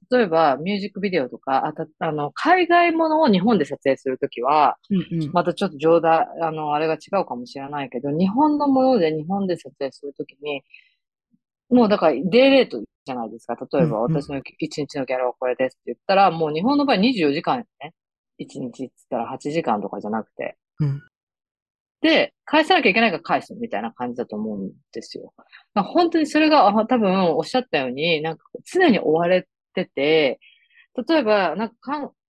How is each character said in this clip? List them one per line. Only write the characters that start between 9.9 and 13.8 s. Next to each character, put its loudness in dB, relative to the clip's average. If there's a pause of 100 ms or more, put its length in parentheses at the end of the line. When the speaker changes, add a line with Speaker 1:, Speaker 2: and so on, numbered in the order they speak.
Speaker 1:
す -18
る -12
と -10
き -20
に、 -8 (1080)
も 6
う 2
だ 4
か 4
ら 4
デ -4
イ -6 (300)
レ 6
ー 0
ト -8 (260)
じ -8
ゃ -8
な -6
い -12
で -16
す -20
か。 -6
例 -2